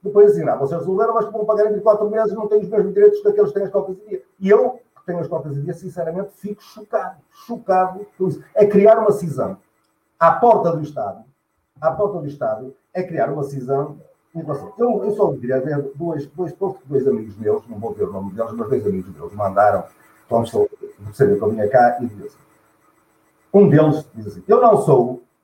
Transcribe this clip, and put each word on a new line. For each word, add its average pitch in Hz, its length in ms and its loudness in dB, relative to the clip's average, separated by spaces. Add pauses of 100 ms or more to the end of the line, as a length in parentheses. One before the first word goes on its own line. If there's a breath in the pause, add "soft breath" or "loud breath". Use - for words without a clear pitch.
depois 202 280 6
dizer, 165 140 -2
não, 151 120 0
vocês 139 220 -4
resolveram, 214 340 0
mas 208 180 -2
vão 214 140 -4
pagar 214 200 2
em 214 40 2
vinte 208 80 -2
e 180 40 -8
quatro 208 280 2
meses, 214 240 -2
não 214 140 -6
têm 208 120 2
os 185 100 -6
mesmos 190 240 0
direitos 202 300 6
daqueles 208 260 2
que - 40 -6
têm 196 100 -4
as 190 80 -6
cotas 190 240 -4
em - 140 -20
dia. 190 140 -8 (160)
E 190 100 0
eu, 233 300 4 (160)
que - 100 -20
tenho 175 140 -6
as 156 80 -6
cotas 156 280 -8
em 139 60 -6
dia, 175 120 -8
sinceramente, 180 600 -8
fico 208 260 -12
chocado, - 560 -8 (140)
chocado 185 760 -4 (120)
com 185 100 -2
isso. - 160 -6 (120 loud breath)
É 208 100 4
criar 208 320 6
uma 214 140 2
cisão 175 460 -4 (600)
à 165 120 6
porta 202 400 4
do 156 100 -4
Estado, 110 420 -8 (560)
à 160 120 0
porta 202 280 -2
do 147 80 -8
Estado, 131 460 -6 (200)
é 180 100 -4
criar 156 280 -2
uma 143 120 -6
cisão 139 540 -4 (360)
em 165 80 -10
relação. 143 360 -10
Eu, 226 260 -2
eu 208 80 -4
só 180 200 0
diria, 127 240 -4
é 143 260 -4 (140)
dois, 151 320 -8
dois 165 240 -8
pontos - 300 -8
que 135 80 -20
dois 135 180 -2
amigos 110 300 -4
meus, 107 300 -4
não 110 120 -14
vou 107 140 -8
dizer 101 120 -6
o 90 60 -6
nome 98 220 -10
deles, 113 200 -6
mas 113 160 -8
dois 117 160 -2
amigos 92 300 -6
meus - 180 -14
mandaram, 98 500 0 (440 soft breath)
quando 117 180 0
estou, 104 240 0 (360)
percebem 139 320 0
que - 40 -8
eu 139 100 -2
vinha 110 180 -2
cá, 120 320 4
e 120 60 -6
diz 101 180 -16
assim, - 120 -20 (1160)
um 196 160 8
deles 151 440 4
diz 107 140 -14
assim, - 200 -14
eu 220 120 6
não 233 220 6
sou 127 400 2 (220)